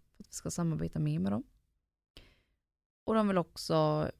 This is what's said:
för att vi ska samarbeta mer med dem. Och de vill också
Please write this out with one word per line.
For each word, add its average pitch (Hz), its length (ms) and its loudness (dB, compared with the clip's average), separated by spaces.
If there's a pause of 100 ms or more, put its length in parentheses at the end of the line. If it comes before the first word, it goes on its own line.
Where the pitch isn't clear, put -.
(160)
för - 60 -20
att - 60 -20
vi - 40 -20
ska - 180 -10
samarbeta 165 480 -4
mer 151 200 0
med 190 140 -2
dem. 226 100 -2 (1600)
Och 220 100 0
de 220 140 4
vill 190 100 2
också 156 800 0